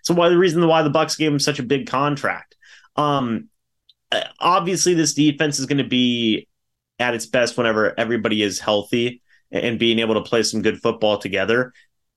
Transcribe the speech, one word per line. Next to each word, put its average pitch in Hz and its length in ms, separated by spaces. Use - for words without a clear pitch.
So - 120
why 170 160
the 175 80
reason 175 280
why 160 160
the 151 80
Bucs 147 280
gave 156 120
him 147 80
such 143 200
a 131 40
big 131 240
contract? 135 680
Um, 135 520
uh, 113 120
obviously, 180 540
this 160 180
defense 147 460
is 135 80
gonna 139 180
be 120 640
at 120 160
its 113 120
best 120 320
whenever 110 420
everybody 113 420
is 98 160
healthy 117 640
a-, - 100
and 117 160
being 113 200
able 110 160
to 104 80
play 117 200
some 110 200
good 107 180
football 110 380
together. 101 560